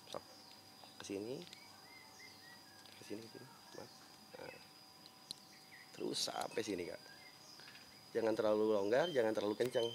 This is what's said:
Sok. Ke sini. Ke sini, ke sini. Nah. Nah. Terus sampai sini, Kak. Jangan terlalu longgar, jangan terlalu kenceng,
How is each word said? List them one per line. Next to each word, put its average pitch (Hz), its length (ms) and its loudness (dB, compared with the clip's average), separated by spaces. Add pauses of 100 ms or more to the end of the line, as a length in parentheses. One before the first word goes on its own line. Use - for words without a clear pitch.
Sok. - 160 -8 (720)
Ke - 80 -12
sini. 104 320 -4 (1600)
Ke - 80 -16
sini, 104 180 -8
ke 113 80 -14
sini. - 160 -14 (300)
Nah. 113 120 -10 (520)
Nah. - 200 -12 (1300)
Terus - 300 -2
sampai - 420 -2
sini, 90 220 0
Kak. - 140 -8 (1160)
Jangan 110 160 4
terlalu 107 400 6
longgar, 117 400 4
jangan 110 240 4
terlalu 104 180 2
kenceng, 120 300 2 (100)